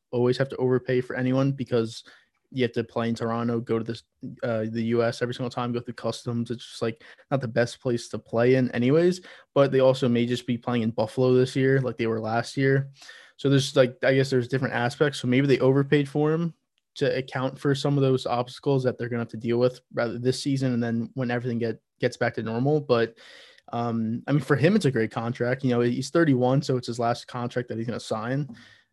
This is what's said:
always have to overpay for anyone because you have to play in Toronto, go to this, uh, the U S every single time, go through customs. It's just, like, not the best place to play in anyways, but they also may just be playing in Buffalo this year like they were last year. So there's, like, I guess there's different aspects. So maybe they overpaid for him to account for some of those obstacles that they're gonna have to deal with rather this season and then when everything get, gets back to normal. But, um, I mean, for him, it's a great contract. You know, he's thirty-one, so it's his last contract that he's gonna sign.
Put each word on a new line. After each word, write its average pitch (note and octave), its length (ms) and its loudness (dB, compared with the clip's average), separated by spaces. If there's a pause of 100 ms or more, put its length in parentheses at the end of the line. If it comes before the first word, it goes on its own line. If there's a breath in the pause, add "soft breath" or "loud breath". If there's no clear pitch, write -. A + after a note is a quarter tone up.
always B2 300 2
have C3+ 100 -2
to - 60 -8
overpay B2+ 460 0
for - 140 -10
anyone C3 360 0
because A#2 520 -4 (460 soft breath)
you B2+ 140 -2
have A#2 80 0
to A#2+ 100 -2
play A#2 280 -4
in A#2 60 -2
Toronto, A#2 440 -2
go A#2 180 -2
to A2+ 60 -4
this, A2+ 200 -10 (380)
uh, A2+ 280 -4
the A2+ 140 -4
U A#2 200 0
S A#2 180 -2
every B2 120 -4
single B2 160 -8
time, A#2+ 240 -6
go A#2 80 -6
through A#2 140 -14
customs. A#2 540 -6
It's A#2 160 -10
just, - 160 -18
like, A2+ 220 -6 (260 loud breath)
not C#3 120 0
the C3 80 -6
best A#2+ 320 -2
place A#2+ 260 -2
to - 100 -8
play B2 380 2
in C3 160 2
anyways, E3 480 2 (340 loud breath)
but C#3 160 6
they C3+ 120 4
also C3 260 4
may A#2+ 180 2
just A#2+ 220 -2
be A#2+ 100 0
playing A#2+ 260 -2
in A2+ 80 0
Buffalo B2+ 420 2
this B2+ 240 2
year C3 240 4
like A#2+ 160 -4
they A2+ 100 0
were A2 140 -2
last A2+ 340 -2
year. C3+ 340 2 (460 loud breath)
So - 140 -2
there's, C#3 260 2
like, B2+ 260 4
I C3 120 4
guess C3+ 160 2
there's B2 180 2
different - 280 -2
aspects. B2 440 0
So - 80 -4
maybe B2+ 180 4
they C#3 140 4
overpaid C#3 480 2
for D3+ 240 0
him D#3+ 220 -2 (420)
to C3+ 220 0
account C3 420 -4
for C#3+ 160 0
some C#3+ 220 0
of C#3+ 40 2
those C3 240 2
obstacles B2+ 600 -2
that A#2+ 120 0
they're A#2+ 120 -6
gonna A#2 140 -4
have A2+ 80 -6
to A2 60 -10
deal A#2 200 -2
with B2+ 240 0 (120)
rather A#2+ 240 -2
this B2 240 -2
season C3+ 320 0
and A#2+ 80 0
then A#2 340 -2
when B2+ 140 -4
everything A#2+ 300 -4
get, A2+ 220 -4 (180)
gets - 160 -2
back A#2 200 -2
to A#2+ 80 -6
normal. B2 360 0
But, A#2+ 380 0 (560 loud breath)
um, A#2 520 -4
I C3 60 -4
mean, D3 80 4
for C#3+ 160 0
him, E3 220 4
it's G#3 80 2
a C3+ 60 2
great A2 200 0
contract. A#2+ 540 -2
You B2+ 60 2
know, A#2+ 100 4
he's B2 300 -2
thirty-one, C3+ 500 4
so C3 160 -2
it's A#2+ 100 -6
his A#2 100 -8
last A#2+ 300 -2
contract B2 400 -6
that A2 100 -8
he's A#2 100 -6
gonna A#2 120 -6
sign. C3 560 -6 (380 loud breath)